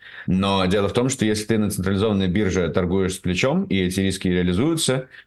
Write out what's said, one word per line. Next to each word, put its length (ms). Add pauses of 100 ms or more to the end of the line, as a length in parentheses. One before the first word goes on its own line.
(260)
Но 400
дело 220
в 40
том, 160
что 160
если 220
ты 100
на 140
централизованной 580
бирже 400
торгуешь 460
с 40
плечом, 460
и 140
эти 220
риски 280
реализуются, 800 (180)